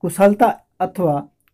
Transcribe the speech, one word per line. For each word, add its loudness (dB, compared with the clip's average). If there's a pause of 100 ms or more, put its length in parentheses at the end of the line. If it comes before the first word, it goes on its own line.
कुशलता 0 (200)
अथवा -4 (260)